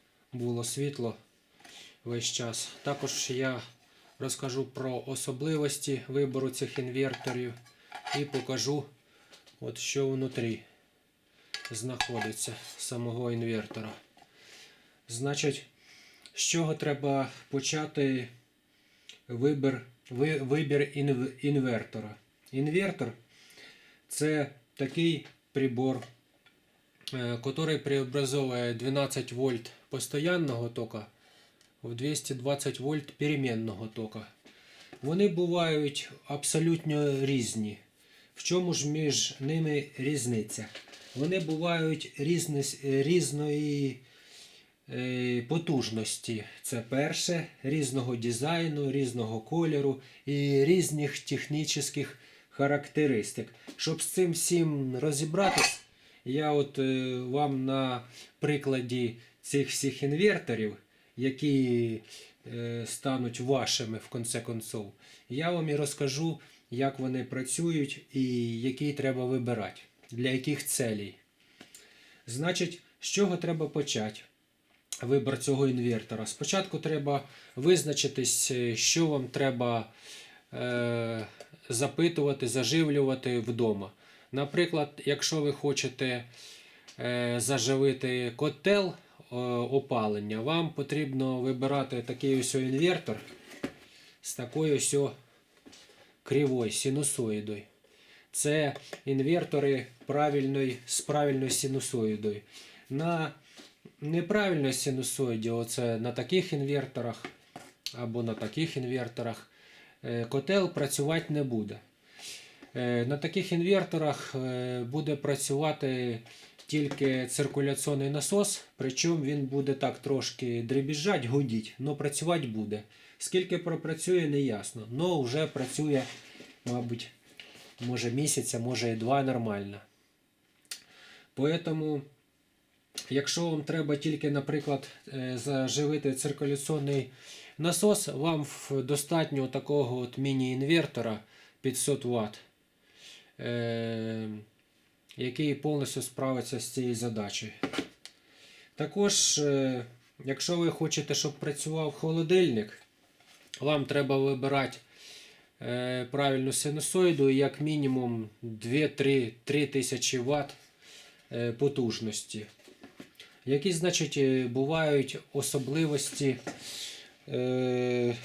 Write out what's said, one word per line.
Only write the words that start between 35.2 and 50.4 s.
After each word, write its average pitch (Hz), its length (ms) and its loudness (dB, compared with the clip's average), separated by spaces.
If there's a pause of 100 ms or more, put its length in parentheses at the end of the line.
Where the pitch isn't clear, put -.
бувають 165 840 2 (160)
абсолютно 147 1000 2
різні. 113 520 0 (580)
В - 80 -16
чому 175 300 0
ж 139 140 0
між 151 520 0
ними 151 460 0 (120)
різниця? 120 680 -2 (500)
Вони 170 240 0
бувають 160 800 0
різни-, 139 840 0
різної, 147 960 2 (920)
е, 123 540 0
потужності. 110 960 -2 (180)
Це 117 280 -4
перше, 156 580 0 (160)
різного 131 520 0
дизайну, 143 760 0
різного 117 500 -2
кольору 147 600 2 (240)
і 139 400 4